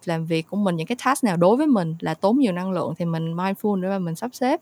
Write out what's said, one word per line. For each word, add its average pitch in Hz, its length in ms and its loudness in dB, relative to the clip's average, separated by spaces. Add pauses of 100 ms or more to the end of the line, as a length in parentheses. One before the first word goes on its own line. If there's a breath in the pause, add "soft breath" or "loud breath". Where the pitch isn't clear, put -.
làm 165 220 -2
việc 160 240 0
của 185 60 -4
mình, 190 200 0
những 160 100 -4
cái 247 180 -4
task 262 200 0
nào 190 120 2
đối 180 200 6
với 311 100 2
mình 180 340 2
là 160 140 -4
tốn 214 240 2
nhiều 240 140 2
năng 180 200 -4
lượng 165 260 -4
thì 175 60 -2
mình 165 320 -2
mindful 196 440 -2
để 185 80 -2
mà 196 100 -2
mình 170 160 -4
sắp 233 200 -8
xếp 262 280 0